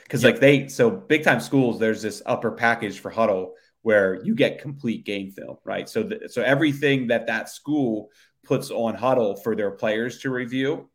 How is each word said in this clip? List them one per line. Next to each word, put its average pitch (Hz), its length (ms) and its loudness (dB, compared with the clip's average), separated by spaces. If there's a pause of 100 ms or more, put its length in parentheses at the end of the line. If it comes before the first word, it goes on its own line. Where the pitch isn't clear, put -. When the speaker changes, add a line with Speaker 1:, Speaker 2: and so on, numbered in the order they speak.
Speaker 1:
'Cause, 120 160 0
Speaker 2:
Yep. 117 100 6
Speaker 1:
like, - 80 -8
they, 139 280 6
so 120 200 4
big 151 340 0
time 127 180 2
schools, 123 380 0
there's 110 220 0
this 104 240 -6
upper 117 260 -2
package 113 480 0
for 95 120 -10
Hudl 101 400 0 (300)
where 98 420 2
you 180 120 0
get 113 260 0
complete 120 440 -6
game 98 260 -6
film, - 340 -16
right? 101 240 -8
So, 110 180 -2
th-, - 240 -10
so 120 120 -4
everything 139 640 2
that 117 200 0
that 110 220 -4
school 123 600 -4 (340)
puts - 280 -2
on 113 240 -2
Hudl 117 480 0
for 110 120 -2
their 101 160 -2
players 113 480 -4
to 135 100 -6
review, 127 640 -4